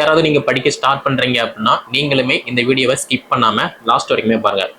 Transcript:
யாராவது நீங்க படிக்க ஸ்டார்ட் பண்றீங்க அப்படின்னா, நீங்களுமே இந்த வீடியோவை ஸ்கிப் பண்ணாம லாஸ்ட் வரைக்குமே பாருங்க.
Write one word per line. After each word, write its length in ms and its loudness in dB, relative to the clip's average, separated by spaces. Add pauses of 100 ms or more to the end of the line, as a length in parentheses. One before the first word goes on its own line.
யாராவது 200 4
நீங்க 280 2
படிக்க 200 0
ஸ்டார்ட் 380 -2
பண்றீங்க 380 0
அப்படின்னா, 300 0 (180)
நீங்களுமே 520 0
இந்த 160 -2
வீடியோவை 420 2
ஸ்கிப் 300 -6
பண்ணாம 360 0 (220)
லாஸ்ட் 220 0
வரைக்குமே 340 0
பாருங்க. 200 0 (120)